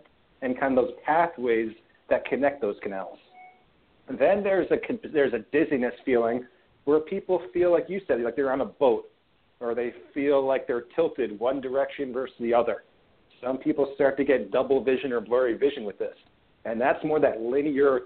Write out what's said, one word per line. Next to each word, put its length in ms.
and 160
kind 180
of 100
those 80
pathways 640
that 140
connect 360
those 220
canals. 360
And 100
then 240
there's 300
a 60
con-, 200
there's 200
a 200
dizziness 420
feeling 400
where 140
people 420
feel, 180
like 180
you 200
said, 140
like 120
they're 180
on 100
a 20
boat, 460
or 140
they 180
feel 300
like 220
they're 200
tilted 420
one 220
direction 520
versus 280
the 140
other. 280
Some 180
people 360
start 220
to 80
get 260
double 320
vision 300
or 80
blurry 360
vision 280
with 140
this, 180
and 160
that's 240
more 160
that 200
linear 640